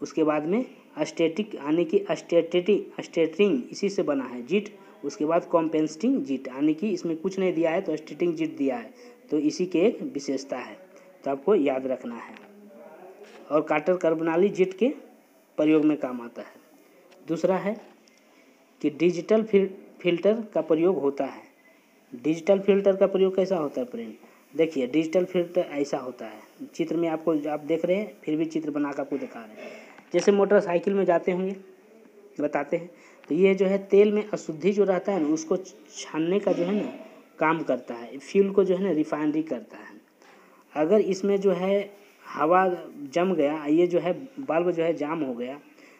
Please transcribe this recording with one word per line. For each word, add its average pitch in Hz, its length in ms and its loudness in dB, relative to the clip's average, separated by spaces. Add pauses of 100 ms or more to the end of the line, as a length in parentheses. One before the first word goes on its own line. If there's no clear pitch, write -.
उसके - 220 -2
बाद 151 220 2
में 220 200 0 (340)
static 190 560 -2
यानी 156 300 0
कि 196 260 0
static, 175 920 0
स्टैटरिंग 160 600 2 (100)
इसी - 180 -4
से 190 140 -2
बना 135 200 -2
है 120 220 -10
जिट, 202 240 0 (360)
उसके 147 200 -4
बाद 165 200 2
कॉम्पेंसेटिंग 160 760 0
जिट, 131 240 -6
यानी 147 260 0
कि 202 160 -2
इसमें 170 280 -4
कुछ 190 220 -4
नहीं 185 140 2
दिया 160 180 0
है 180 100 0
तो 208 140 -4
स्टैटिक 175 400 -4
जिट 156 220 -4
दिया 131 200 0
है, 113 160 -14 (360)
तो 151 100 0
इसी 151 260 0
के 165 140 0
एक 208 220 2
विशेषता 135 560 -6
है। 113 200 -12 (460)
तो 139 80 -4
आपको 139 240 2
याद 135 320 2
रखना 120 280 -6
है। 113 200 -16 (1160)
और 151 100 4
कार्टर 156 360 0
कार्बोनाली 165 520 2
जिट 185 240 0
के 247 160 2 (680)
प्रयोग 156 280 4
में 151 120 4
काम 127 240 -6
आता 117 200 -14
है। - 220 -20 (640)
दूसरा 175 300 0
है 196 240 -4 (1000)
कि 147 80 0
डिजिटल 170 540 2
फिल-, - 580 0
फिल्टर 190 420 2 (100)
का 160 80 2
प्रयोग 160 400 2
होता 139 240 0
है। - 180 -12 (720)
डिजिटल 165 440 2
फिल्टर 196 360 4
का 190 120 4
प्रयोग 190 280 2
कैसा 185 220 2
होता 143 240 -4
है 120 60 -6
फ्रेंड? 113 260 -10 (420)
देखिए 147 320 0
डिजिटल 160 380 0
फिल्टर 175 360 -2
ऐसा 143 360 -4
होता 127 280 -10
है, 107 140 -16 (340)
चित्र 165 240 -4
में 165 120 0
आपको, 156 400 -2
आप 151 100 -4
देख 160 260 -2
रहे 185 120 2
हैं 208 260 -8
फिर 156 120 -2
भी 160 100 0
चित्र 156 260 -4
बना 143 200 -4
कर 143 100 -6
आपको 139 160 -6
दिखा 127 220 -10
रहे - 260 -16
हैं। - 60 -14 (420)
जैसे 175 180 4
मोटरसाइकिल 196 600 4
में 196 120 2
जाते 170 260 2
होंगे, 190 240 -2 (840)
बताते 143 380 -2
हैं, 170 120 -12 (400)
तो 143 60 0
ये 190 200 4
जो 190 100 2
है 196 120 2
तेल 202 340 6
में 208 180 -2
अशुद्धि 165 420 -2
जो 202 120 2
रहता 185 280 0
है 190 100 0
ना, 147 60 0
उसको 160 300 -2
छानने - 840 -4
का 190 120 0
जो 175 120 0
है 196 120 -2
ना 147 180 -4 (460)
काम 160 240 2
करता 127 300 -4
है, 117 240 -12
फ्यूल 196 340 2
को 196 120 4
जो 180 120 2
है 185 80 -2
ना 190 80 0
रिफाइनरी 151 520 0
करता 120 340 -10
है। - 240 -20 (760)
अगर 170 260 4
इसमें 190 400 0
जो 190 100 4
है 190 420 -2 (360)
हवा 180 380 4 (320)
जम 165 340 0
गया, 151 320 0
ये 165 220 4
जो 170 120 0
है 175 140 0 (260)
बल्ब 160 320 0
जो 165 120 -2
है 165 100 2
जाम 147 260 -4
हो 131 140 -4
गया, 123 260 -8 (400)